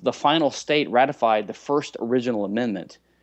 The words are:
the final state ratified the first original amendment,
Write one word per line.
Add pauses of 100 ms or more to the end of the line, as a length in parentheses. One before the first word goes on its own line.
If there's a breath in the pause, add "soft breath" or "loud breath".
the
final
state
ratified
the
first
original
amendment, (240)